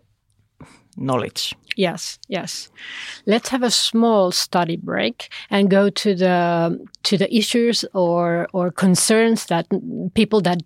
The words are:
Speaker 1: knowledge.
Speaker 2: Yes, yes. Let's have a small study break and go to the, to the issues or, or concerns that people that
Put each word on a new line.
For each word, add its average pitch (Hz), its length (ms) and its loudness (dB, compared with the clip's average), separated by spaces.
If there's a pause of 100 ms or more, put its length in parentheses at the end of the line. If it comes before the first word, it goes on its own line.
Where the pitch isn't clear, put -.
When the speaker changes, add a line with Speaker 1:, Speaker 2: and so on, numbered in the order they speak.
(960)
Speaker 1:
knowledge. - 580 -4 (200)
Speaker 2:
Yes, - 520 -4
yes. - 420 -10 (560)
Let's 214 240 0
have 247 140 -2
a 240 80 2
small 220 600 2
study 170 460 -2
break - 520 -4 (200)
and 202 200 4
go 196 200 4
to 196 260 0
the, 175 720 0 (180)
to 214 140 0
the 196 180 0
issues 233 480 0 (100)
or, 175 600 0
or 180 180 -2
concerns 220 760 2
that 170 200 -2 (460)
people 220 280 2
that 175 240 0